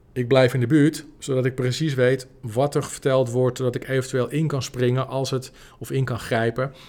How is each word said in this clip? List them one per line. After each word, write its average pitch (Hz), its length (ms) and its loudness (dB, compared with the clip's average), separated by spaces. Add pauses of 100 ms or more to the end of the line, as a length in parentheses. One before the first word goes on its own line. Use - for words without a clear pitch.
(120)
ik 127 160 -4
blijf 131 260 6
in 131 60 2
de 120 60 2
buurt, 151 380 4 (140)
zodat 131 260 -2
ik 131 100 0
precies 131 400 -2
weet 131 320 2 (140)
wat 127 340 -2
er 147 100 0
verteld 131 460 0
wordt, 127 280 0
zodat 123 160 -2
ik 123 140 -8
eventueel 131 400 -2
in 151 180 -2
kan 143 160 -2
springen 123 460 0
als 131 220 -4
het, 131 220 -6 (260)
of - 120 -12
in 135 140 0
kan 123 140 -4
grijpen, 117 540 -2 (160)